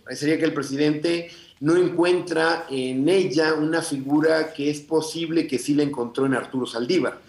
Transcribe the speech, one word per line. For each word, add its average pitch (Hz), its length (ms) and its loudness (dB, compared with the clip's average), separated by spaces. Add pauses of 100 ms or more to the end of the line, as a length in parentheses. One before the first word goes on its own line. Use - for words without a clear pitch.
parecería 147 340 -2
que 151 60 0
el 156 80 0
presidente 151 800 -2 (300)
no 156 160 4
encuentra 165 960 2
en 131 380 0
ella 160 460 2
una 160 260 0
figura 151 720 0
que 143 180 -4
es 147 100 -6
posible 160 680 -2
que 135 120 -2
sí - 160 -2
la 143 80 4
encontró 135 440 -2
en 135 80 2
Arturo 123 320 -4
Saldívar. 123 520 -2 (100)